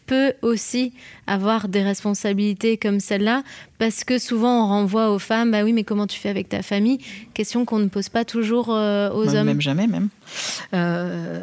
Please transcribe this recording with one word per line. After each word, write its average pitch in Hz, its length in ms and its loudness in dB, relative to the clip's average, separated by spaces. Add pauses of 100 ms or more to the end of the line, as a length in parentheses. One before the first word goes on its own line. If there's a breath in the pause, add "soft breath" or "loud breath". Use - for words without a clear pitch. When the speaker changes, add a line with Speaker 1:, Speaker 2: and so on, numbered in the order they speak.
Speaker 1:
peut 262 360 2
aussi 240 520 -2 (320 loud breath)
avoir 202 420 0
des 196 160 0
responsabilités 202 920 0
comme 202 240 0
celle-là, 214 420 0 (340 loud breath)
parce 226 280 -2
que 254 120 2
souvent 233 460 2
on 208 40 4
renvoie 208 440 2
aux 196 80 0
femmes, « 226 320 0
Bah 208 140 2
oui, 226 80 4
mais 220 100 2
comment 208 240 0
tu - 100 -8
fais 202 120 -4
avec 196 180 -4
ta 196 140 -4
famille ? » 214 380 2 (340 loud breath)
Question 240 320 -2
qu'on 226 140 0
ne 202 80 2
pose 196 200 -2
pas 233 160 -2
toujours, 226 460 0
euh, 208 400 2
aux 214 160 0
Speaker 2:
Même, 143 100 2
Speaker 1:
hommes. 143 120 2
Speaker 2:
même 147 140 2
jamais, 147 260 0
même. 190 200 0 (640 loud breath)
Euh, 175 680 -2